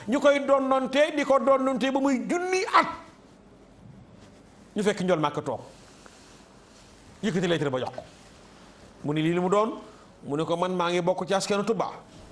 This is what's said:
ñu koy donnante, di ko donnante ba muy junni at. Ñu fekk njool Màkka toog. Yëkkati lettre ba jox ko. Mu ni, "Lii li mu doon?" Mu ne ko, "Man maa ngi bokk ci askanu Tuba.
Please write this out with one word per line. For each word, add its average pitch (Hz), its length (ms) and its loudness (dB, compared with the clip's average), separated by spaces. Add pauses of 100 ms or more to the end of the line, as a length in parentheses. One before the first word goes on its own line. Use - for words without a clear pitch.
ñu 262 120 0
koy 285 260 6
donnante, 269 720 2
di 285 100 0
ko 269 140 4
donnante 262 520 2
ba 269 80 -2
muy 269 300 0
junni 370 340 -2 (100)
at. 330 140 4 (1900)
Ñu 208 80 -2
fekk 202 180 0
njool 180 180 6
Màkka 147 220 0
toog. 135 180 -6 (1600)
Yëkkati 185 260 -2
lettre 151 220 0
ba 127 100 -2
jox - 160 -6
ko. - 80 -12 (1000)
Mu 147 100 -4
ni, 156 80 -2
"Lii 165 120 0
li 180 60 0
mu 180 100 0
doon?" 214 300 0 (460)
Mu 139 120 -6
ne 160 80 -2
ko, 170 100 -2
"Man 185 200 -2
maa 175 140 -2
ngi 175 120 0
bokk 180 260 -2
ci 196 60 -2
askanu 202 300 -2
Tuba. 196 280 -2 (400)